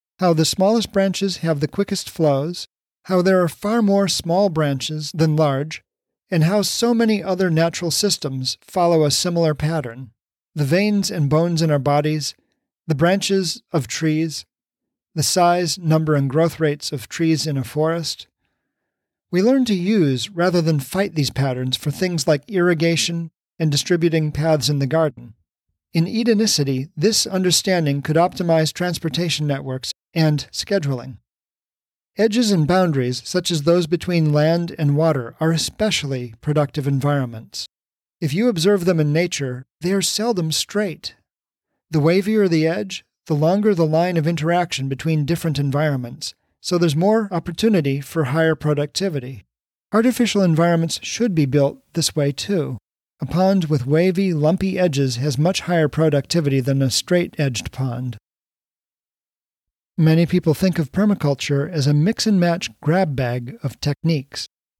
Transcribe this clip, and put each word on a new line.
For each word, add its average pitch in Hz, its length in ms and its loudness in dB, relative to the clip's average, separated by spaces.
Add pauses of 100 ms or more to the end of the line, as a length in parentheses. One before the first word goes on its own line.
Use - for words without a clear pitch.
(180)
how 180 140 4
the 160 120 2
smallest 208 480 0
branches 196 460 -2
have 160 220 -2
the 147 80 0
quickest - 420 -6
flows, 151 560 -2 (380)
how 185 180 2
there 185 180 4
are 175 80 2
far 220 340 -2
more 196 260 2
small 185 400 0
branches 151 680 -4
than 156 220 2
large, 151 440 0 (480)
and 165 140 2
how 196 200 2
so 233 300 0
many 220 300 2
other 185 280 0
natural 165 420 0
systems 135 680 -4
follow 170 440 2
a 143 80 2
similar 170 420 0
pattern. 135 560 -6 (460)
The 147 80 0
veins 202 460 2
and 156 180 0
bones 165 340 2
in 160 100 2
our 143 80 2
bodies, 147 540 0 (520)
the 160 80 0
branches 185 680 0 (120)
of 143 160 0
trees, 156 560 -2 (680)
the 151 120 -2
size, 175 540 2
number, 156 360 2
and 139 160 2
growth 160 300 0
rates 147 320 -2
of 139 160 -8
trees 160 360 0
in 147 120 -4
a 127 80 -2
forest. 160 640 -4 (1040)
We 180 100 2
learn 262 220 4
to 220 100 0
use 175 560 0
rather 175 320 0
than 156 160 2
fight 185 380 -4
these 139 140 0
patterns 127 460 -2
for - 140 -6
things 170 380 -2
like 147 200 0
irrigation 170 840 0 (260)
and 160 100 2
distributing 160 640 0
paths 147 380 0
in 147 100 0
the 139 80 0
garden. 127 480 -2 (580)
In 165 140 0
Edenicity, 202 880 0
this 214 300 0
understanding 180 760 0
could 151 140 -2
optimize 165 580 2
transportation 165 760 -4
networks 135 420 -6 (240)
and 156 380 2
scheduling. 135 640 -4 (1000)
Edges 214 360 2
and 156 160 2
boundaries, 147 560 0
such 180 260 -4
as 151 140 -2
those 170 240 2
between 165 440 0
land 165 460 2
and 143 180 2
water, 147 440 0
are 160 100 2
especially 135 880 -4
productive 147 460 -2
environments. 135 800 -2 (540)
If 143 120 -2
you 220 160 2
observe 185 360 2
them 170 160 2
in 147 120 0
nature, 143 540 -4 (140)
they 175 120 -2
are 196 80 0
seldom 185 500 -2
straight. - 640 -6 (760)
The 156 80 2
wavier 190 500 4
the 160 180 2
edge, 190 380 -4 (220)
the 160 80 -2
longer 190 400 2
the 170 100 2
line 170 320 2
of 151 100 0
interaction 170 640 0
between 151 380 -2
different 160 320 -2
environments, 139 760 -2 (300)
so 175 160 -2
there's 165 180 2
more 208 340 2
opportunity 165 720 0
for 156 240 -4
higher 160 300 2
productivity. 147 880 -4 (480)
Artificial 226 480 2
environments 165 640 2
should 220 320 -2
be 156 100 4
built 139 380 0 (100)
this - 240 -4
way 143 160 0
too. 139 460 -4 (420)
A 147 60 -6
pond 185 400 2
with 143 200 0
wavy, 180 460 2
lumpy 185 460 0
edges 139 380 0
has 131 200 -2
much 170 260 0
higher 165 260 2
productivity 147 720 0
than 135 200 0
a 135 100 0
straight-edged 156 840 -2
pond. 123 440 -6 (1800)
Many 160 260 4
people 165 300 2
think 185 240 0
of 147 140 -4
permaculture 147 800 0
as 147 160 -2
a 147 80 4
mix-and-match 175 760 0 (100)
grab 165 340 0
bag 123 480 -6
of 127 180 -8
techniques, 147 640 -4 (340)